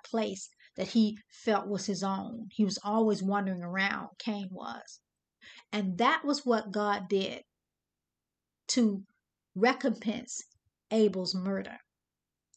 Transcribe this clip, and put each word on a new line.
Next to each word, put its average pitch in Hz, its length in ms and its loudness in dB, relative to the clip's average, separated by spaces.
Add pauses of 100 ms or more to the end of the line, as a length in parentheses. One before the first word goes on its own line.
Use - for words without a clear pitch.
place 208 440 -4 (260)
that 190 140 -4
he 214 280 4 (120)
felt 196 380 0
was 196 180 -2
his 185 180 -2
own. 196 480 -4
He 214 120 2
was 190 200 0
always 208 400 2
wandering 190 400 0
around, 190 460 -2 (100)
Cain 202 320 -4
was. - 480 -12 (720)
And 190 260 -2
that 277 260 4
was 285 220 0
what 220 260 2
God 202 380 0
did 190 320 0 (1300)
to 208 360 2 (520)
recompense 226 880 0 (480)
Abel's 196 420 2
murder. 190 440 -4 (800)